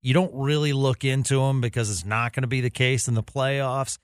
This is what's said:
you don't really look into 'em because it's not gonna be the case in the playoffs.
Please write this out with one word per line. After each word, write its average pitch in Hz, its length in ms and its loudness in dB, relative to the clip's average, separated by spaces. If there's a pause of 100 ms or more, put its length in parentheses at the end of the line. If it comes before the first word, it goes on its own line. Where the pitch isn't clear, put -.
you 127 120 2
don't 185 180 2
really 143 400 0
look 135 320 0
into 135 380 2
'em 135 180 2
because 113 300 -2
it's 87 140 -6
not 113 280 -2
gonna 131 140 -4
be 131 140 -2
the 123 100 0
case 127 380 0
in 120 60 0
the 110 100 0
playoffs. 135 800 -2